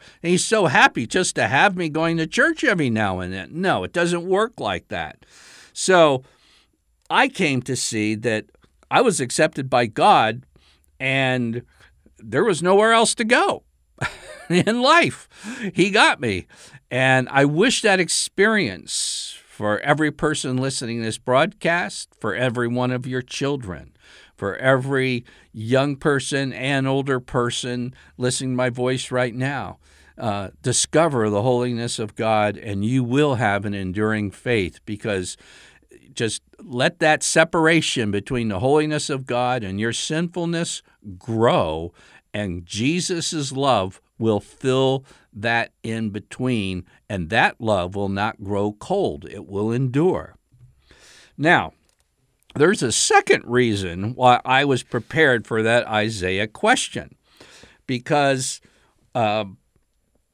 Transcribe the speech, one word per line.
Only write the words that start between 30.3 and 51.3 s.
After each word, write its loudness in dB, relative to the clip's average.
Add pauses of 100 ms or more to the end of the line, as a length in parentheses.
discover 2
the 0
holiness -2
of -8
God, 0
and -6
you 0
will 2
have 0
an -4
enduring -2
faith, -4
because -6 (760)
just -4 (200)
let -4
that 4
separation 2
between -4
the -4
holiness 0
of -6
God -2
and -6
your -2
sinfulness -4 (360)
grow, 0 (400)
and -6
Jesus's -4
love 0 (180)
will 2
fill 0 (260)
that -2 (120)
in -4
between, -4 (220)
and -6
that -2
love -2
will -4
not -4
grow -4
cold. -4
It -16
will -4
endure. -2 (1000)